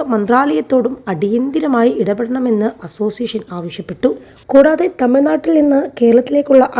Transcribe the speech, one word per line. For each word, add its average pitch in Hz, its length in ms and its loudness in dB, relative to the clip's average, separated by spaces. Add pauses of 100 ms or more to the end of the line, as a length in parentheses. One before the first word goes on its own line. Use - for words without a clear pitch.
(120)
മന്ത്രാലയത്തോടും 254 840 0 (160)
അടിയന്തിരമായി 240 800 0 (120)
ഇടപെടണമെന്ന് 226 640 -2 (180)
അസോസിയേഷൻ 214 560 -6 (160)
ആവശ്യപ്പെട്ടു. 175 520 -6 (420)
കൂടാതെ 311 340 4 (160)
തമിഴ്നാട്ടിൽ 285 560 0
നിന്ന് 285 220 2 (200)
കേരളത്തിലേക്കുള്ള 254 640 4 (160)